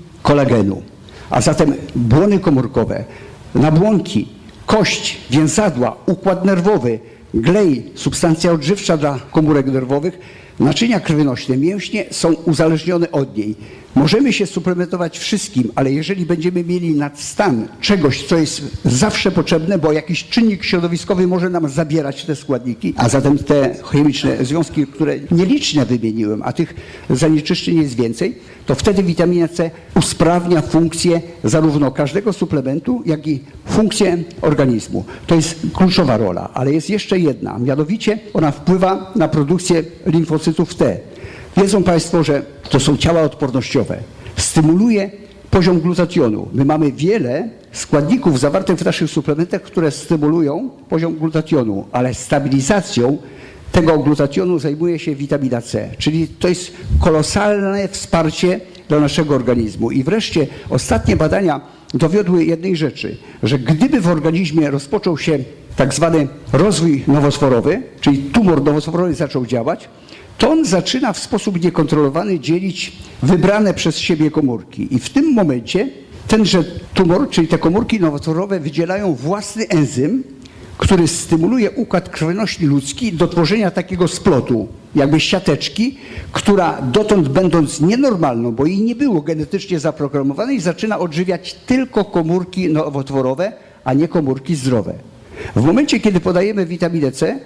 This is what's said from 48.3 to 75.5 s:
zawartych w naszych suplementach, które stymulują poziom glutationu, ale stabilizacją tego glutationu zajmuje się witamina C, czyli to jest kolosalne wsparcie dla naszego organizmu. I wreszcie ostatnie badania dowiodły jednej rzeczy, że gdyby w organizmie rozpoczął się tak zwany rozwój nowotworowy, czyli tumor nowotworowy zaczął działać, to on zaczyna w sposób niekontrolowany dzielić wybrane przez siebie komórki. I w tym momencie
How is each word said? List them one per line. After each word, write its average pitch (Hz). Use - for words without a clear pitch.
zawartych 170
w 170
naszych 170
suplementach, 160
które 160
stymulują 160
poziom 165
glutationu, 151
ale 127
stabilizacją 139
tego 160
glutationu 147
zajmuje 156
się 151
witamina 135
C, 107
czyli 156
to -
jest 180
kolosalne 196
wsparcie 180
dla 151
naszego 147
organizmu. 117
I 135
wreszcie 170
ostatnie 220
badania 160
dowiodły 170
jednej 165
rzeczy, 117
że 127
gdyby 185
w 170
organizmie 160
rozpoczął 160
się 151
tak 135
zwany 160
rozwój 156
nowotworowy, 143
czyli 143
tumor 151
nowotworowy 160
zaczął 139
działać, 123
to -
on 320
zaczyna 196
w -
sposób 196
niekontrolowany 160
dzielić 170
wybrane 185
przez -
siebie 151
komórki. 127
I 120
w -
tym 294
momencie 185